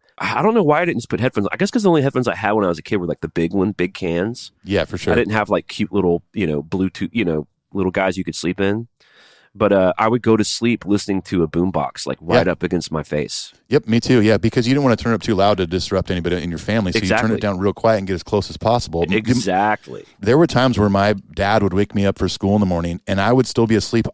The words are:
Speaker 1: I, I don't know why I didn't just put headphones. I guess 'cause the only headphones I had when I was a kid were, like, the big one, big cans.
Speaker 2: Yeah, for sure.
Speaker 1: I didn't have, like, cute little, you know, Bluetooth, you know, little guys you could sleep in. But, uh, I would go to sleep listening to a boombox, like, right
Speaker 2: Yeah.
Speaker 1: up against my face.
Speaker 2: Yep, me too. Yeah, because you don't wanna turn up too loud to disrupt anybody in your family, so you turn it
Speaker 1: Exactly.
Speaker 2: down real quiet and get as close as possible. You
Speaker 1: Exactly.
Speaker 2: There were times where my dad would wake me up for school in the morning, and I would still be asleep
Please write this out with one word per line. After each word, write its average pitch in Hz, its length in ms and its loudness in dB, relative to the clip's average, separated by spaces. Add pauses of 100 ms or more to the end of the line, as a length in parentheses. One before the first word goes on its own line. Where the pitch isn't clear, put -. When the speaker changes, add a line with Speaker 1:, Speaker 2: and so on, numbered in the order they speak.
(200)
Speaker 1:
I, 107 200 -4
I - 40 0
don't 220 100 4
know 226 80 4
why 147 200 4
I 180 40 0
didn't 170 140 -2
just - 100 -8
put 90 120 -4
headphones. 110 300 0
I - 60 -6
guess 202 140 -2
'cause 233 100 0
the 196 80 4
only 156 140 4
headphones 127 240 0
I 87 80 -2
had 101 160 -2
when 107 140 2
I - 20 2
was 85 100 0
a 76 60 -16
kid 107 140 -2
were, 87 100 -4
like, 76 140 -6
the 80 80 -4
big 85 220 -2
one, 98 200 0
big 92 240 -4
cans. 92 560 -4 (120)
Speaker 2:
Yeah, 90 220 0
for - 140 -8
sure. - 120 0
Speaker 1:
I 107 40 4
didn't 110 180 0
have, 107 160 0
like, 95 180 0
cute - 240 -6
little, 90 300 2 (120)
you 95 120 -2
know, 76 160 -2
Bluetooth, 92 520 -4
you 110 120 -2
know, 78 220 -2 (260)
little 92 180 -2
guys 95 240 0
you 92 80 -6
could 82 120 -8
sleep 90 260 -4
in. 104 280 -2 (640)
But, 101 160 2
uh, 92 280 4
I 110 80 2
would 113 160 0
go 110 120 4
to 107 80 2
sleep 117 400 -2
listening 98 400 0
to 90 200 0
a 80 40 2
boombox, 80 600 -4
like, 69 120 -6
right 87 280 0
Speaker 2:
Yeah. 87 60 0
Speaker 1:
up 80 100 -6
against 85 280 -4
my 78 120 -4
face. - 500 -6 (160)
Speaker 2:
Yep, - 180 0
me 113 120 2
too. 127 240 4
Yeah, 107 140 4
because 113 300 0
you 131 60 2
don't 143 100 2
wanna 120 120 4
turn 117 180 -2
up 98 80 -2
too 110 140 0
loud 98 220 4
to 90 100 -2
disrupt 90 420 -2
anybody 87 320 -2
in 87 80 -6
your 80 80 -6
family, 101 340 -2
so 113 60 -2
you 107 80 0
turn 92 40 -2
it 107 100 2
Speaker 1:
Exactly. 113 200 0
Speaker 2:
down 101 200 -2
real 98 120 2
quiet 113 280 2
and 95 80 -6
get 95 80 -2
as 82 80 -8
close - 260 -2
as - 80 -14
possible. 87 500 -2
You 95 80 0
Speaker 1:
Exactly. 104 880 -2 (140)
Speaker 2:
There 117 200 4
were 175 80 4
times 123 320 2
where 104 100 4
my 98 240 4 (220)
dad 101 260 2
would 98 120 0
wake 101 200 0
me 101 100 0
up 98 140 0
for 95 100 0
school 98 280 0
in 104 60 2
the 101 40 2
morning, 87 400 -2
and 98 160 -2
I 107 100 2
would 127 140 4
still 117 220 2
be 107 80 2
asleep 107 380 0